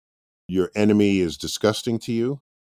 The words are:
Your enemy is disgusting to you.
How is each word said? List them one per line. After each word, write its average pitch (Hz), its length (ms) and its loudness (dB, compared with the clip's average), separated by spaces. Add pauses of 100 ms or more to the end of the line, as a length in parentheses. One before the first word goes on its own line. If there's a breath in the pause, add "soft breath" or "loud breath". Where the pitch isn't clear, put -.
(480)
Your 90 280 0
enemy 104 440 4
is 82 180 0
disgusting 107 640 -2
to - 120 -10
you. 120 300 -4 (200)